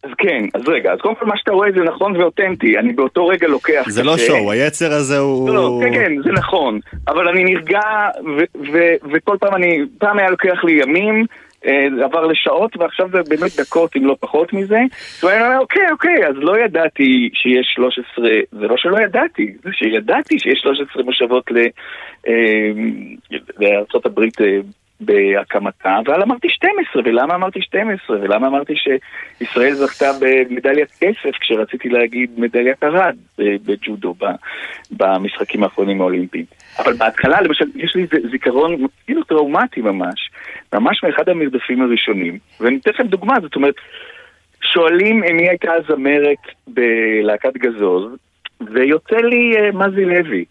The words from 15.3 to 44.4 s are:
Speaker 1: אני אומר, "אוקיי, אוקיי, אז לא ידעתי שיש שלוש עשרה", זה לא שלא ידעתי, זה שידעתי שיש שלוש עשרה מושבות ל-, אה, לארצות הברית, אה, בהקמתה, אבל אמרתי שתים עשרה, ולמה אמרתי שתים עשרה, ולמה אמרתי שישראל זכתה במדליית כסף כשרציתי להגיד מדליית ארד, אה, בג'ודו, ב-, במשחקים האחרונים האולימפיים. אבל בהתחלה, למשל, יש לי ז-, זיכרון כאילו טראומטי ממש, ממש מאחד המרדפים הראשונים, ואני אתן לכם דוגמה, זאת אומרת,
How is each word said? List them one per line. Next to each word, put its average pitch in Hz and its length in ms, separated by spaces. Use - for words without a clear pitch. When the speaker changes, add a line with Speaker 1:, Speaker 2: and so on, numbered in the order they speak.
Speaker 1:
אני 226 100
אומר, 254 140
"אוקיי, 359 220
אוקיי, 311 360
אז 139 80
לא 165 220
ידעתי 156 760
שיש 123 400
שלוש 123 240
עשרה", 120 320
זה 107 140
לא 113 100
שלא 175 280
ידעתי, 247 480
זה 190 80
שידעתי 220 680
שיש 135 240
שלוש 139 160
עשרה 131 120
מושבות 123 480
ל-, 117 80
אה, 110 420
לארצות 104 460
הברית, 113 340
אה, 104 60
בהקמתה, 104 1080
אבל 165 160
אמרתי 247 280
שתים - 200
עשרה, - 140
ולמה 151 300
אמרתי 185 280
שתים 214 280
עשרה, 190 320
ולמה 104 240
אמרתי 139 300
שישראל - 1000
זכתה 139 360
במדליית 131 680
כסף 175 400
כשרציתי 113 480
להגיד 120 480
מדליית 120 480
ארד, 170 320
אה, - 40
בג'ודו, 107 480
ב-, 98 100
במשחקים 98 760
האחרונים 98 360
האולימפיים. 90 440
אבל - 140
בהתחלה, 120 480
למשל, 156 240
יש - 220
לי 180 100
ז-, 123 240
זיכרון 139 460
כאילו 311 180
טראומטי 156 560
ממש, 95 500
ממש 117 300
מאחד 156 240
המרדפים 131 540
הראשונים, 101 560
ואני 120 160
אתן - 140
לכם 247 160
דוגמה, 196 360
זאת 151 140
אומרת, 139 180